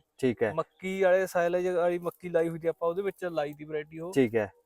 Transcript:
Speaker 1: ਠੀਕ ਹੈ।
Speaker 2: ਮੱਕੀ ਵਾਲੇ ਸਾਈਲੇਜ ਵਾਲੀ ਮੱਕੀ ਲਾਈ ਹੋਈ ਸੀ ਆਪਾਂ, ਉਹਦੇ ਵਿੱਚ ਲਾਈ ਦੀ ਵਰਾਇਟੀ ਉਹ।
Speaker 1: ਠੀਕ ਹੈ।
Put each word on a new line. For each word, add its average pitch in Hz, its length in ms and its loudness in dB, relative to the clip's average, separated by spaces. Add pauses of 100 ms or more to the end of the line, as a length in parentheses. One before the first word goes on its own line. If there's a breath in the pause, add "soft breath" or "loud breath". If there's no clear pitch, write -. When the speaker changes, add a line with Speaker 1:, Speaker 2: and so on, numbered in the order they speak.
(180)
Speaker 1:
ਠੀਕ 123 260 0
ਹੈ। 104 100 0
Speaker 2:
ਮੱਕੀ 190 480 -4
ਵਾਲੇ 185 260 4
ਸਾਈਲੇਜ 180 400 0
ਵਾਲੀ 175 320 0
ਮੱਕੀ 175 300 -8
ਲਾਈ 170 200 2
ਹੋਈ 165 100 -6
ਸੀ 165 80 -6
ਆਪਾਂ, 170 220 -2
ਉਹਦੇ 175 120 -2
ਵਿੱਚ 190 240 -6
ਲਾਈ 151 280 -4
ਦੀ 147 100 -18
ਵਰਾਇਟੀ 151 360 -8
ਉਹ। 175 140 -10
Speaker 1:
ਠੀਕ 120 220 4
ਹੈ। 104 160 0 (140)